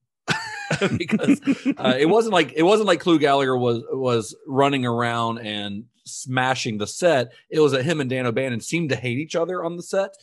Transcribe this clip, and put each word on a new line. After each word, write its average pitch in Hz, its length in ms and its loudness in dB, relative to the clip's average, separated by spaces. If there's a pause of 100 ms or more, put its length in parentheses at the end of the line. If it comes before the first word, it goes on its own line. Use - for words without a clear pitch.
(280)
<laughs> 807 680 -2
Because, - 420 0 (380)
uh, 127 200 2
it 147 80 4
wasn't 220 280 4
like, 156 200 2
it 156 80 0
wasn't 208 260 4
like 175 120 2
Clue 170 180 4
Gallagher 139 380 2
was, 120 340 0
was 123 460 -2 (100)
running 139 380 2
around 117 540 -2
and 107 460 -8 (200)
smashing 127 720 -2
the 104 100 -4
set. 135 460 0 (160)
It 160 120 0
was 147 120 6
that 131 140 0
him 160 160 0
and 127 80 -4
Dan 127 160 -2
O'Bannon 120 340 -2
seemed 160 300 -4
to 131 60 -2
hate 123 220 -4
each 156 160 -8
other 175 300 -2
on 170 120 -6
the 175 60 -12
set. 196 280 -4 (120)